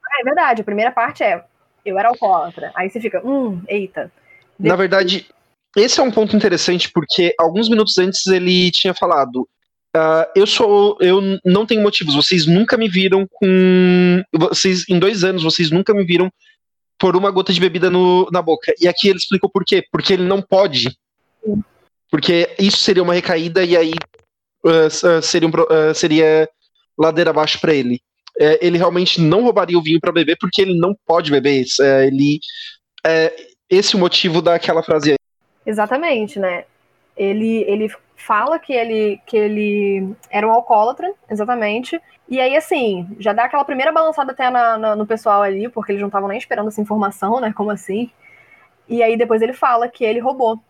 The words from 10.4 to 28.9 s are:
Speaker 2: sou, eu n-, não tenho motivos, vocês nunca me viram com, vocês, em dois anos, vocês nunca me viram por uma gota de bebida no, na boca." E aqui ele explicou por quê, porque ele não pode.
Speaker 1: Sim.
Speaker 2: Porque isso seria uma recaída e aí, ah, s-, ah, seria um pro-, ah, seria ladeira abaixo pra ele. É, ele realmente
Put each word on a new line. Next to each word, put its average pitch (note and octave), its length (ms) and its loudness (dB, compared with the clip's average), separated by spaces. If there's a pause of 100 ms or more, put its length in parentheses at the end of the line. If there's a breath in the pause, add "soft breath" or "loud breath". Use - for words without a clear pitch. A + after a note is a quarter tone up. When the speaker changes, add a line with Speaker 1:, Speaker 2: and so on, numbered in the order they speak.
Speaker 2:
sou, G#3 520 2
eu F#3 220 4
n-, G3 240 -2
não G3 220 0
tenho G#3+ 160 -2
motivos, E3+ 320 -2
vocês D3+ 320 0
nunca A3 320 2
me A3+ 100 0
viram F#3+ 420 0
com, F#3 1000 4
vocês, F3 560 0
em F3+ 100 2
dois F#3+ 260 2
anos, F#3 180 -2
vocês D#3+ 280 -2
nunca F#3+ 220 0
me G3 140 0
viram F3 260 0 (680 soft breath)
por F3+ 180 2
uma G3 140 2
gota F#3 220 -2
de F3 80 0
bebida F3+ 300 0
no, F3+ 420 2
na F3 80 0
boca." E3 400 -2
E F3 80 4
aqui F#3+ 220 2
ele F3+ 80 0
explicou G3 320 -2
por F#3+ 120 -2
quê, F#3 300 0
porque F#3 220 -2
ele F3+ 100 0
não G3 160 0
pode. E3 480 0 (560)
Speaker 1:
Sim. G#3 180 -4 (480)
Speaker 2:
Porque E3+ 380 0 (100)
isso G3 200 2
seria F#3 240 2
uma F3 120 0
recaída F3 500 -2
e F3 100 2
aí, E3 180 2 (760)
ah, D#3+ 180 6
s-, D#3 240 0
ah, E3 140 2
seria E3 260 0
um - 20 2
pro-, E3 200 2
ah, D#3+ 240 2
seria D#3 520 2 (500)
ladeira D#3+ 340 2
abaixo D3+ 280 0
pra E3 140 0
ele. B2 300 -2 (360)
É, D#3 260 4
ele F3 120 2
realmente F3 420 0